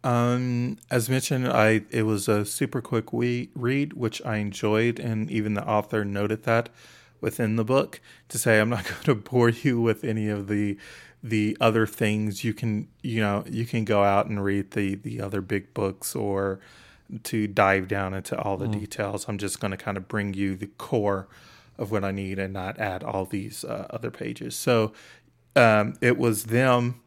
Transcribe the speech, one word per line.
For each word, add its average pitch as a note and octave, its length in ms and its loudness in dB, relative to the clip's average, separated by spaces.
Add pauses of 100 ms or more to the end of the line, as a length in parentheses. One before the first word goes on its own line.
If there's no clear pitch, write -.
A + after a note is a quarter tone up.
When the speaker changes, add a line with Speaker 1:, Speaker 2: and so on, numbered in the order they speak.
Speaker 1:
Um, B2 720 2 (140)
as B2 180 0
mentioned, C3 400 0
I, A2 420 6
it A2+ 120 0
was G#2+ 260 0
a G#2 160 4
super B2+ 380 -4
quick - 300 -4
we-, A#2+ 420 -2
read, C3+ 400 -2
which A#2+ 300 -4
I A2 120 -2
enjoyed, G#2+ 640 0
and A2+ 320 -2
even G#2+ 240 0
the G2+ 120 -4
author G#2+ 380 0
noted G2+ 400 -2
that A#2 240 2 (540)
within A2 340 -2
the A2+ 80 0
book B2+ 360 0 (280)
to B2+ 100 -8
say, A2 220 6
"I'm G#2+ 80 4
not A2+ 160 -4 (120)
<laughs> - 100 -16
gonna C#3 120 4
bore A#2+ 300 4
you A#2 320 2
with A2+ 240 2
any G#2+ 240 -2
of G2+ 200 -4
the, G#2 280 0 (460)
the A2 360 0
other A2 280 4
things. G#2+ 580 -2
You A2+ 80 0
can, G#2+ 360 -2 (140)
you A2+ 200 -2
know, G#2 260 0
you A#2 160 -4
can A2+ 220 -2
go G#2 160 4
out G2+ 240 4
and G2+ 180 -4
read G2 280 -2
the, G2+ 240 -2
the A2 260 -8
other G2 180 -4
big G2 320 -4
books - 420 -4
or G2 460 -2 (600)
to G#2+ 240 -2
dive F#2+ 420 4
down G2 240 -2
into F#2+ 260 -6
all G2+ 200 -2
the G2 80 -4
Speaker 2:
Mm. G#2+ 140 -2
Speaker 1:
details. G#2 460 -6
I'm G2+ 120 -6
just G2 200 -6
gonna G2 200 -4
kinda G2 220 -6
bring G2+ 340 -4
you F#2+ 200 -2
the G2 120 -8
core G2 640 -2 (500)
of G2+ 120 -6
what G#2 140 0
I G2 60 0
need G2 280 -4
and F#2+ 140 -4
not F#2+ 260 -8
add G2 240 -4
all F#2+ 220 -4
these, G2 400 -8
uh, - 240 -8
other A#2 220 -8
pages." A#2 440 -10
So, A2+ 380 2 (640)
um, A2 460 6
it B2 160 4
was A2+ 260 2
them B2 600 2